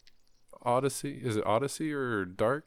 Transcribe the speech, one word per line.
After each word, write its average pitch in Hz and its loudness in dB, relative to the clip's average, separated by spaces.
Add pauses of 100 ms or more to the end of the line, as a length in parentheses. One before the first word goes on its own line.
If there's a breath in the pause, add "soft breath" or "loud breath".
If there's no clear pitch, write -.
(640)
Odyssey? 131 0
Is 117 0
it 104 0
Odyssey 139 0
or 120 -2
Dark? 113 0